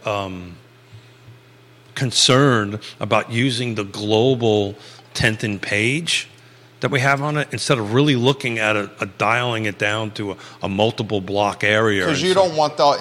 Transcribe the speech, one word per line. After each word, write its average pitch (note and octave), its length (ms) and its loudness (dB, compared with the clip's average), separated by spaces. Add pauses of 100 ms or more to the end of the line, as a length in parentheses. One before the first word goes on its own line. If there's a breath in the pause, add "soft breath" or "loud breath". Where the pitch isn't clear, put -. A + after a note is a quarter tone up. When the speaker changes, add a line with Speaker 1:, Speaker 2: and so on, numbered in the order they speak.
Speaker 1:
um, F#2 520 -6 (1400)
concerned A#2+ 840 2 (200 loud breath)
about G#2+ 320 0
using A#2+ 440 -2
the G#2+ 80 -4
global G#2+ 920 2 (380 loud breath)
tenth A2 300 0
and G#2 180 -4
Page B2 680 -2 (500 soft breath)
that C3 100 -2
we C#3 100 0
have C#3 220 0
on D3+ 160 -2
it D3 140 -4
instead B2+ 260 0
of G#2+ 160 -4
really C#3+ 220 4
looking B2 420 0
at G#2+ 180 0
it, G2+ 140 -4 (100)
uh, A2 60 -6 (140)
dialing A2+ 460 0
it G2+ 120 -6
down G#2+ 320 -2
to G#2 220 -8
a, F#2 60 -12 (260 loud breath)
a - 60 -4
multiple G#2 520 0
block G2 420 -2
area G#2 420 2
Speaker 2:
'Cause C#3 120 0
Speaker 1:
and E3+ 120 -2
Speaker 2:
you F#3 40 4
Speaker 1:
so F#3+ 140 4
Speaker 2:
don't D#3+ 80 -4
want D3+ 220 0
the D3 240 4